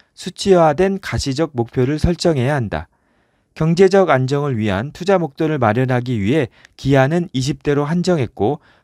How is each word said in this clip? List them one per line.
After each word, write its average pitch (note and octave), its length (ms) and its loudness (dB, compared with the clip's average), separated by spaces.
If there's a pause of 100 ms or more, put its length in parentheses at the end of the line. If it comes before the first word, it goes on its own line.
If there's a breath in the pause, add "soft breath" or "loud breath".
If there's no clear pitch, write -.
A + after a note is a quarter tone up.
(160)
수치화된 F3+ 840 2
가시적 C#3+ 540 -4
목표를 B2+ 460 -2
설정해야 D3+ 560 0
한다. F2+ 320 -4 (640)
경제적 F3+ 560 4
안정을 C#3 480 0
위한 G#2+ 340 -2
투자 F#3 280 0
목돈을 D#3 400 -4
마련하기 B2 640 0
위해 B2 260 0 (280 soft breath)
기한은 C#3 580 0
이십 C3+ 300 -4
대로 C#3+ 220 0
한정했고 D#3 720 -2 (240 soft breath)